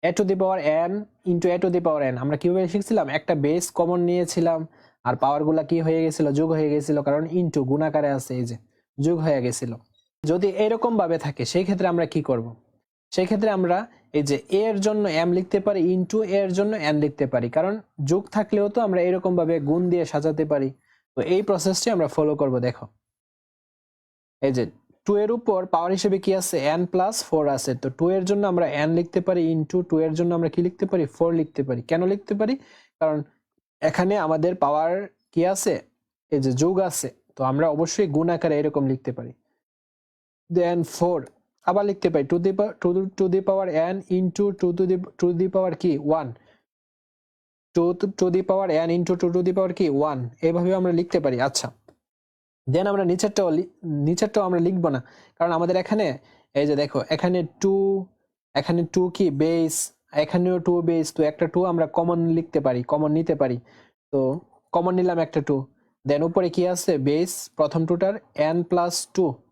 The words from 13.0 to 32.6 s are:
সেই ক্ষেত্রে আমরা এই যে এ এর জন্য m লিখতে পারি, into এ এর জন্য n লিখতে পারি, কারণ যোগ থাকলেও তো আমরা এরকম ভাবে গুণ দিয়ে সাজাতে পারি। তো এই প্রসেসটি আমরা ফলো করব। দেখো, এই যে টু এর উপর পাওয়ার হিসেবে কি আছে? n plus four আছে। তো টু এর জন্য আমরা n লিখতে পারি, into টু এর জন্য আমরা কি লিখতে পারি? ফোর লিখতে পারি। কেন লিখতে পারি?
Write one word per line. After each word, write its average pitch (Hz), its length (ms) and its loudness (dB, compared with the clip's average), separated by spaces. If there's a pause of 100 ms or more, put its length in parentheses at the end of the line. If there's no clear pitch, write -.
সেই 185 140 2
ক্ষেত্রে 214 300 2
আমরা 180 200 2 (400)
এই 147 100 0
যে 143 80 2 (220)
এ - 20 4 (100)
এর 208 60 0 (100)
জন্য 214 180 2 (220)
m 175 120 2
লিখতে 185 280 0
পারি, 202 140 0 (140)
into 185 240 0 (160)
এ 202 100 4
এর 185 140 -2
জন্য 208 140 0 (220)
n - 100 2
লিখতে 143 280 -2
পারি, 120 240 0
কারণ 180 180 0 (360)
যোগ 185 120 2 (140)
থাকলেও 208 380 0
তো - 120 2
আমরা 185 220 2
এরকম 185 320 0
ভাবে 165 140 2 (140)
গুণ 165 140 2 (100)
দিয়ে 175 200 2
সাজাতে 156 400 0
পারি। 139 160 0 (460)
তো 131 60 -4 (140)
এই 196 140 2
প্রসেসটি 190 460 0
আমরা 160 220 2
ফলো 151 240 2
করব। 135 140 0 (120)
দেখো, 123 180 -6 (1600)
এই 135 100 0
যে 117 60 0 (420)
টু 202 160 2
এর 214 160 0
উপর 214 220 0 (140)
পাওয়ার 170 220 0
হিসেবে 190 280 0
কি 196 60 0 (100)
আছে? 180 160 -4 (240)
n - 20 2 (100)
plus 185 240 0 (120)
four 156 160 2 (120)
আছে। 131 160 -4 (100)
তো 135 60 -4 (100)
টু 165 60 0 (120)
এর 185 140 0
জন্য 202 120 2 (100)
আমরা 170 140 2 (220)
n - 100 0
লিখতে 175 280 -2
পারি, 180 160 2 (120)
into 160 240 -2 (120)
টু 160 140 2
এর 160 140 0
জন্য 170 200 2
আমরা 165 160 0
কি - 120 0
লিখতে 180 240 -4
পারি? 175 140 2 (120)
ফোর 170 140 2 (100)
লিখতে 151 280 -4
পারি। 123 120 -2 (100)
কেন 165 120 0 (100)
লিখতে 202 280 -4
পারি? 220 140 0 (460)